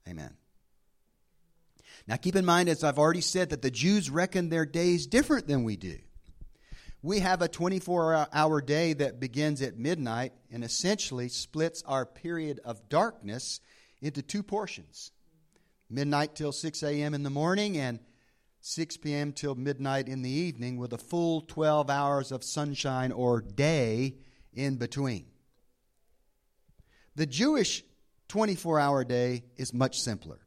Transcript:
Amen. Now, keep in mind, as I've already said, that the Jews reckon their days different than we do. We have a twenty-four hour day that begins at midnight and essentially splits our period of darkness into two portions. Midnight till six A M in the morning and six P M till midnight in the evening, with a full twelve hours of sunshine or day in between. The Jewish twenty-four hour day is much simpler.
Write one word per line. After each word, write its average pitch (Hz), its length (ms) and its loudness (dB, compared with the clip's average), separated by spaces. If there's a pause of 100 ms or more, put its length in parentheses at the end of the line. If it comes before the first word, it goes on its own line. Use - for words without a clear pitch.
Amen. 78 280 -12 (1700)
Now, 110 100 -2
keep 180 200 0
in 190 80 4
mind, 175 240 6
as 156 160 0
I've 143 140 4
already 165 220 6
said, 180 300 0
that 139 120 -6
the 135 80 2
Jews 151 400 2
reckon 175 380 0
their 160 180 2
days 170 400 2
different 277 400 4
than 139 180 2
we 107 120 -2
do. 85 220 -10 (1000)
We 190 200 0
have 180 220 4
a 165 60 2
twenty-four 170 840 2
hour 151 280 4
day 151 340 2
that 131 260 -2
begins 135 420 0
at 120 160 -6
midnight 127 540 -2 (180)
and 117 140 -8
essentially 127 640 -2
splits 156 580 -4
our 135 180 0
period 160 600 -6
of 113 240 -10
darkness 131 720 -2 (400)
into 139 200 -6
two 202 220 -4
portions. 185 680 -8 (760)
Midnight 143 460 0
till 151 160 -4
six 156 320 -8
A 147 200 -2
M 151 120 -2
in 143 80 -4
the 139 80 -4
morning 180 460 0
and 123 240 -4 (600)
six - 360 -6
P 147 180 -4
M 147 180 -2
till 143 220 -4
midnight 135 540 -2
in 131 140 -6
the 127 80 -4
evening, 131 460 -4
with 123 160 -6
a 117 60 -6
full 170 440 0
twelve 151 460 2
hours 143 440 2
of 127 100 -6
sunshine 135 720 -2
or 120 280 2
day 127 760 0 (360)
in 135 240 -2
between. 120 500 -4 (1900)
The 151 120 0
Jewish 220 580 2 (420)
twenty-four 180 540 2
hour 139 240 4
day 123 400 0 (120)
is 131 160 -6
much 127 280 0
simpler. 98 460 -6